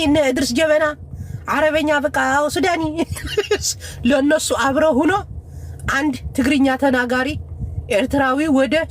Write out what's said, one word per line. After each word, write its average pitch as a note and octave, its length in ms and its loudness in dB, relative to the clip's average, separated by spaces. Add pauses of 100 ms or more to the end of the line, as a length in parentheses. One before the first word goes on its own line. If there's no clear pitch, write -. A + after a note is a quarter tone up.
እነ D4+ 200 4
እድርስ C4 300 0
ጀበና D#4 320 4 (600)
አረበኛ D4+ 520 2
በቃ፣ C#4 180 -2 (120)
አዎ D4 200 2
ሱዳኒ። E4+ 340 0 (640)
<laughs> - 240 -2 (360)
ለእነሱ D4 440 2 (100)
አብረው C4+ 340 2
ሆኖ D#4 200 4 (760)
አንድ C#4 240 0 (160)
ትግርኛ C#4 360 2 (100)
ተናጋሪ B3+ 520 0 (600)
ኤርትራዊ C4+ 640 2
ወደ C4+ 220 2 (160)